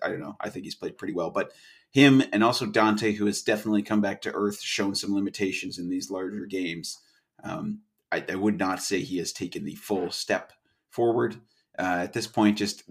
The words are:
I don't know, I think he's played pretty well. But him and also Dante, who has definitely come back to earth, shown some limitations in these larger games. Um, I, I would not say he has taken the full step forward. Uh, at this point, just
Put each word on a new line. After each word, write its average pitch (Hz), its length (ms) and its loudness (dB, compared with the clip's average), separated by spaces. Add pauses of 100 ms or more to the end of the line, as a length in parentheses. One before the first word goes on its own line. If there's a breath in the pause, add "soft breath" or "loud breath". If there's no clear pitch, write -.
I - 40 -2
don't 92 120 -6
know, 87 200 -12
I 90 100 -6
think - 160 -10
he's - 100 -12
played 87 220 -10
pretty 87 160 -6
well. 85 160 -2
But - 220 -4 (380 soft breath)
him 135 320 8 (100)
and 107 120 4
also 120 220 2
Dante, 107 460 4
who 104 140 0
has 101 160 0
definitely 107 400 2
come 107 180 0
back 98 220 -2
to - 100 -6
earth, 101 280 -2
shown 98 340 -2
some 101 200 -4
limitations 95 640 -4
in 87 100 -8
these 90 220 -6
larger 95 360 -6
games. 87 520 -6 (460 soft breath)
Um, - 380 -6 (280)
I, 85 180 -2
I 85 60 -4
would 98 240 2
not 92 240 -2
say 95 180 0
he 87 180 -4
has 82 120 -4
taken - 340 -8
the - 120 -10
full 90 340 -4
step - 420 -4 (380)
forward. 117 460 2 (420)
Uh, 90 240 0
at 98 100 -6
this 110 140 -4
point, 107 320 4
just - 320 -4